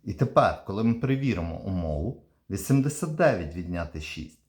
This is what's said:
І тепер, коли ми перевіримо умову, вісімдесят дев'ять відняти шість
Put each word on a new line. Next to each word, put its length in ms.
І 40
тепер, 520
коли 180
ми 100
перевіримо 640
умову, 640
вісімдесят 680
дев'ять 400
відняти 460
шість 480